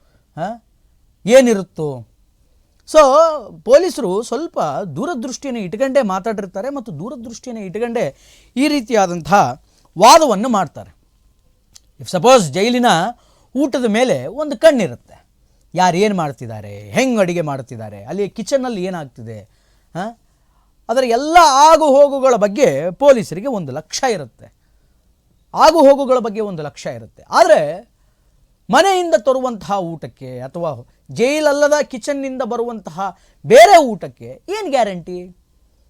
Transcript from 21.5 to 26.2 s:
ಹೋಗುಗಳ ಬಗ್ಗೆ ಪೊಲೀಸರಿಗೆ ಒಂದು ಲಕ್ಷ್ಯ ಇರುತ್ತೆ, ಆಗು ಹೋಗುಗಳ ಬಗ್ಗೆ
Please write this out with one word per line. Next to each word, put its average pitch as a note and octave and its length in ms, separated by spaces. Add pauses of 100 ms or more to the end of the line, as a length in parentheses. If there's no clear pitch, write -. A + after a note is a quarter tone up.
ಹೋಗುಗಳ C4+ 480
ಬಗ್ಗೆ G3 560
ಪೊಲೀಸರಿಗೆ A3+ 580
ಒಂದು F3 240
ಲಕ್ಷ್ಯ F#3+ 400
ಇರುತ್ತೆ, C3 420 (1000)
ಆಗು D4 340
ಹೋಗುಗಳ C4 300
ಬಗ್ಗೆ A3 220